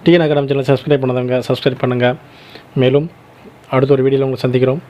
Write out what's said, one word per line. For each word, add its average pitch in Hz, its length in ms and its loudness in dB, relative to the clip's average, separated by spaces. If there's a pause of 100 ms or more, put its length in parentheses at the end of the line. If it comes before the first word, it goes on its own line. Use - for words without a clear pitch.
டி 165 120 4
என் 165 100 2
அகாடமி 143 240 0
சேனலை 139 200 -2
சப்ஸ்கிரைப் 135 340 0
பண்ணாதவங்க 127 340 -2 (100)
சப்ஸ்கிரைப் 127 360 -2
பண்ணுங்க. 123 260 0 (760)
மேலும் 143 240 2 (680)
அடுத்த 135 220 2
ஒரு 131 100 0
வீடியோல 135 200 0
உங்களை 127 180 -6
சந்திக்கிறோம். 131 440 0